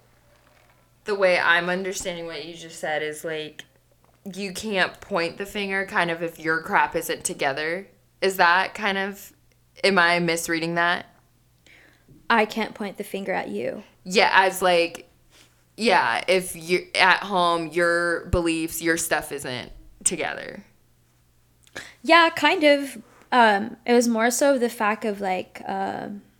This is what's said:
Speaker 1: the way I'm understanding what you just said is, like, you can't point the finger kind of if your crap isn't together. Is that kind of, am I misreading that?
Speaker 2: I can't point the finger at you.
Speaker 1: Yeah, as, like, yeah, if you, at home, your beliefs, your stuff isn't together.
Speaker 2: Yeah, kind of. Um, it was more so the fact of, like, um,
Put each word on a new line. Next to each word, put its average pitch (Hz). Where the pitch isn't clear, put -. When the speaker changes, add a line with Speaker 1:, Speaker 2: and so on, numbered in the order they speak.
Speaker 1:
the 214
way 185
I'm 170
understanding 180
what 156
you 170
just 165
said 156
is, 151
like, 156
you 190
can't 190
point 170
the 196
finger 196
kind 190
of 165
if 165
your 160
crap 160
isn't 160
together. 160
Is 190
that 185
kind 202
of, 196
am 196
I 175
misreading 165
that? 170
Speaker 2:
I 220
can't 214
point 196
the 208
finger 196
at 180
you. 208
Speaker 1:
Yeah, 185
as, 190
like, 170
yeah, 123
if 180
you, 175
at 180
home, 175
your 170
beliefs, 165
your 165
stuff 156
isn't 139
together. -
Speaker 2:
Yeah, 330
kind 330
of. 277
Um, 220
it 240
was 240
more 226
so 277
the 233
fact 220
of, 208
like, 185
um, 196